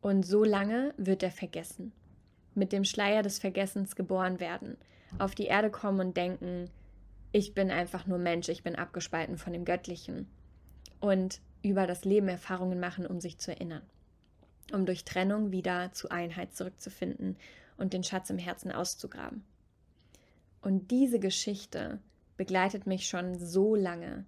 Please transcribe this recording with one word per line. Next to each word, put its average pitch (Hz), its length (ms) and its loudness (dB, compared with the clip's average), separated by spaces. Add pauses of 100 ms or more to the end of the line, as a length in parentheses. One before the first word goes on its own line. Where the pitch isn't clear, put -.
Und 196 240 4
so 202 180 6
lange 220 540 4
wird 190 260 2
er 180 80 0
vergessen, 175 600 -8 (640)
mit 190 180 2
dem 196 120 2
Schleier 208 400 4
des 196 160 -2
Vergessens 196 560 -2
geboren 185 440 0
werden, - 380 -6 (420)
auf 196 160 0
die 208 100 -2
Erde 214 240 4
kommen 202 300 0
und 185 180 0
denken, 180 520 -4 (640)
"Ich 208 220 2
bin 196 180 2
einfach 175 360 -2
nur 185 100 0
Mensch, 175 320 0
ich 170 140 -4
bin 170 120 -4
abgespalten 165 600 -4
von 175 160 -6
dem 175 120 -6
Göttlichen." - 600 -4 (720)
Und 190 420 2 (220)
über 190 240 4
das 180 180 -4
Leben 196 220 6
Erfahrungen 185 520 -2
machen, 180 260 -4
um 180 140 -6
sich 170 180 -8
zu - 140 -8
erinnern, 165 320 -8 (920)
um 196 120 2
durch 180 200 -2
Trennung 202 460 0
wieder 185 400 0
zu - 180 -8
Einheit 175 460 -6
zurückzufinden 185 840 -6 (400)
und 190 160 -2
den 185 100 -2
Schatz 185 260 -4
im 190 80 -2
Herzen 175 340 -8
auszugraben. - 720 -8 (1160)
Und 190 300 0
diese 247 280 6
Geschichte 202 800 -2 (380)
begleitet 190 480 2
mich 190 220 -2
schon 180 320 -4
so 190 360 4
lange 175 520 -2